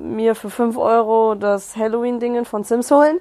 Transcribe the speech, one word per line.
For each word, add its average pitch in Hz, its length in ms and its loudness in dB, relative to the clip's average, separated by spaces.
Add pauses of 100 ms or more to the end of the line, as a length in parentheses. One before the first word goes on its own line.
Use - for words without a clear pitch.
mir 220 320 0
für 208 160 -10
fünf 233 260 -2
Euro 226 580 2
das 202 420 -2
Halloween-Dingen 240 680 -2
von 214 180 -6
Sims 233 280 -2
holen, 302 300 4